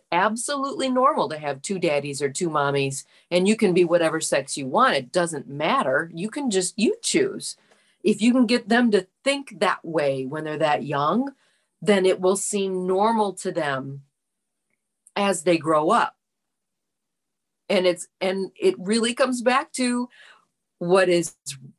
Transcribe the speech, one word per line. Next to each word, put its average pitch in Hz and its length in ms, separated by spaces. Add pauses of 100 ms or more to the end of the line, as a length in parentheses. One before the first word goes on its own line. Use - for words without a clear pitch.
(100)
absolutely 262 800
normal 254 380
to 156 100
have 143 240
two 196 160
daddies 143 420
or 139 80
two 160 220
mommies, 139 540 (260)
and 180 160
you 214 100
can 196 160
be 175 120
whatever 160 360
sex - 360
you 139 100
want, 196 300
it 127 160
doesn't 165 360
matter. 156 640
You 170 180
can 285 200
just, 185 280
you 330 220
choose. - 560 (460)
If 208 180
you 233 120
can 247 140
get 233 220
them 233 220
to 196 160 (180)
think 269 360
that 185 240
way 139 420
when 156 180
they're 151 140
that 151 260
young, 156 480 (480)
then 190 260
it 185 140
will 185 160
seem 190 500
normal 202 480
to 185 180
them 139 500 (1120)
as 196 280
they 165 160
grow 156 320
up. 220 260 (1500)
And 185 180
it's, 175 220 (120)
and 185 360
it - 220
really 226 360
comes 254 280
back 254 300
to 247 360 (680)
what 180 300
is 175 260 (440)